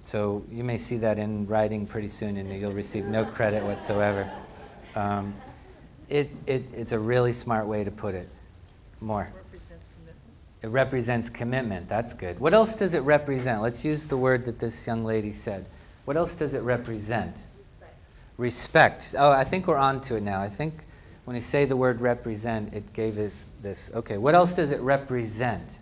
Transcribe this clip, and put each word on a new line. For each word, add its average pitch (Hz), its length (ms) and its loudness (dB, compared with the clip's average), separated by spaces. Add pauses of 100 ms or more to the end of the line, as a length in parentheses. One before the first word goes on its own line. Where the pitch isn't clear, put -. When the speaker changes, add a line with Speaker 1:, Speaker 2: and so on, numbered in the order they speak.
Speaker 1:
So 104 480 -2
you 117 140 -6
may 120 140 -2
see 120 180 -4
that 107 220 2
in 104 280 -2
writing 107 400 2
pretty 104 220 -6
soon, 104 300 -6
and 95 200 -8
you'll 101 140 -4
receive 101 320 -4
no 107 220 0
credit 107 360 0
whatsoever. 101 680 0 (680)
Um, 101 380 -2 (760)
it, 143 220 0 (160)
it, 131 180 0 (100)
it's 113 180 -6
a 113 60 0
really 120 360 2
smart 110 320 -2
way 107 180 -2
to 98 60 -4
put 101 240 -6
it. 90 120 -8 (760)
More. 107 220 -2
Speaker 2:
It - 120 -14
represents - 580 -20
commitment. - 680 -20
Speaker 1:
It 113 60 -8
represents 123 600 2
commitment. 117 600 -4
That's 113 240 -2
good. 90 260 -8
What 156 140 4
else 220 220 8
does 180 180 0
it 156 60 4
represent? 135 600 2
Let's 123 240 -2
use 151 220 -2
the 139 100 -2
word 127 300 4
that 117 120 -6
this - 280 -6
young 113 180 -2
lady 110 280 0
said. 98 340 -8 (400)
What 143 100 0
else 170 180 0
does 139 200 -4
it 117 80 -2
represent? 113 800 -4 (960)
Respect. 123 760 6
Respect. - 60 -10
Oh, 143 120 10
I 135 140 6
think 185 220 -2
we're 160 100 4
on 135 240 4
to 123 160 -4
it 104 60 -2
now. 101 180 -2
I 101 80 -2
think 156 340 -6 (440)
when 123 80 -8
you 117 80 -4
say 143 240 2
the 131 100 0
word 127 240 2
represent, 113 720 -2
it 104 220 -10
gave 110 240 -2
us 104 260 -6 (160)
this. 101 340 -8
Okay, 113 220 -6
what 135 180 4
else 175 200 8
does 147 180 0
it 127 80 -4
represent? 120 1000 -2